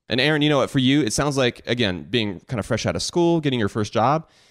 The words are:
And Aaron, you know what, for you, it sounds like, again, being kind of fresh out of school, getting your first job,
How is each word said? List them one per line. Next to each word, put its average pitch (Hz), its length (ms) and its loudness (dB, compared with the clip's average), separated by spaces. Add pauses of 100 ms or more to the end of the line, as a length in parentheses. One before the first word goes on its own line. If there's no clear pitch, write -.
And 127 140 0
Aaron, 147 200 2
you 151 80 2
know 147 80 4
what, 110 120 2
for 143 100 0
you, 135 220 4
it 110 120 -2
sounds 139 240 0
like, 123 280 0
again, 104 380 -2
being 104 380 -4
kind 120 180 -6
of 95 60 -4
fresh 113 200 -4
out 87 100 -2
of 87 60 -4
school, 170 380 0
getting 135 200 -2
your 101 100 0
first 107 240 -4
job, 131 360 0 (220)